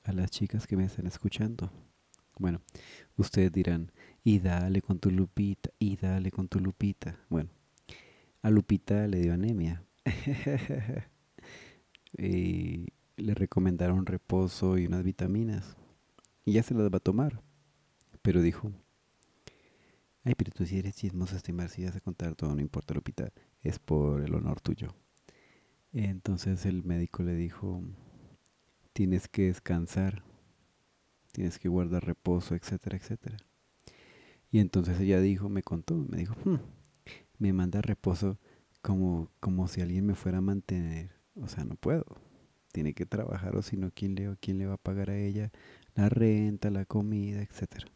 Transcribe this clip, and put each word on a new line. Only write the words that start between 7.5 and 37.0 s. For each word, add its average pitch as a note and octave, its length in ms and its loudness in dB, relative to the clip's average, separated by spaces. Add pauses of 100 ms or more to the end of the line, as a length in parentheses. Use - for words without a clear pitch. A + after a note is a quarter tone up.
a G#2+ 60 4
Lupita G#2 580 4
le F#2 120 0
dio E2+ 140 4
anemia. F2 500 0 (220)
<laughs> C3+ 1040 -4 (1040)
Y F2 680 -2 (320)
le G#2 160 0
recomendaron F#2 720 2
reposo F#2 720 2
y F2+ 80 4
unas F2+ 180 0
vitaminas. G2+ 720 -2 (680)
Y G#2+ 80 4
ya A2+ 100 6
se B2 120 -2
las G#2+ 140 4
va F#2 60 0
a F2+ 60 2
tomar. A#2+ 400 2 (800)
Pero F2+ 200 4
dijo, E2+ 300 2 (1500)
"Ay, A#2+ 120 2
pero - 180 -2
tú F#2 120 -2
sí F#2+ 140 -2
eres G2 160 -4
chismosa, F#2 400 -4
este F2 160 -6
Mar, F2 180 -4
si - 140 -8
vas F#2 140 -4
a - 20 -8
contar E2+ 360 -6
todo, D2 200 -2
no D2 60 0
importa, - 320 -4
Lupita, - 400 -6 (280)
es - 180 -4
por D2 420 2
el D2 120 -4
honor D2+ 280 -2
tuyo". - 340 -4 (1000)
Entonces F#2+ 720 -2
el F2+ 180 0
médico F2 400 -2
le F2 100 0
dijo, F2+ 480 -4 (1120)
"Tienes F#2 340 2
que G2 200 2
descansar, F#2 720 -2 (1120)
tienes F2+ 280 -4
que F2+ 100 -2
guardar F2 360 0
reposo, F2 500 0
etcétera, F#2+ 420 -6
etcétera". G#2+ 400 -10 (1120)
Y A2 80 6
entonces F2+ 400 2
ella F#2+ 200 6
dijo, G2 300 4
me G2 140 -2
contó, E2 320 -4
me D#2+ 220 -4
dijo, F#2+ 260 -4
"Hmm, F3+ 160 2 (800)